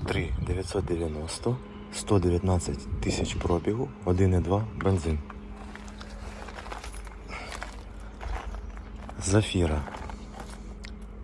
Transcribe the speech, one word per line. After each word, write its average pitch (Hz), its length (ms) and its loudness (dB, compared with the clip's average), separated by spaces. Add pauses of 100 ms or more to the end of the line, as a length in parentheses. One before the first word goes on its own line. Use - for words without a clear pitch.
три - 220 2 (180)
дев'ятсот 92 380 0
дев'яносто, 82 720 0 (380)
сто 104 240 6
дев'ятнадцять 87 840 4
тисяч 87 320 2
пробігу, 101 560 2 (160)
один 92 280 8
і 90 60 8
два 98 260 4 (100)
бензин. 80 440 4 (4000)
Зафіра. 92 580 4 (1400)